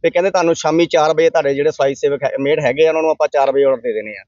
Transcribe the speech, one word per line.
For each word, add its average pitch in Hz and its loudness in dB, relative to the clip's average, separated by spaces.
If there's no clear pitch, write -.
ਤੇ 165 0
ਕਹਿੰਦੇ 180 0
ਤੁਹਾਨੂੰ 170 0
ਸ਼ਾਮੀ 160 0
ਚਾਰ 160 0
ਵਜੇ 160 2
ਤੁਹਾਡੇ 143 0
ਜਿਹੜੇ 143 0
ਸਫਾਈ 139 -2
ਸੇਵਕ 139 -2
ਹੈ, 131 -2
ਮੇਟ 143 0
ਹੈਗੇ 143 0
ਆ, 160 4
ਉਹਨਾਂ 160 -2
ਨੂੰ 160 0
ਆਪਾਂ 151 0
ਚਾਰ 139 0
ਵਜੇ 139 2
ਆਰਡਰ 131 0
ਦੇ 120 -6
ਦੇਣੇ 107 -8
ਆ। 98 -18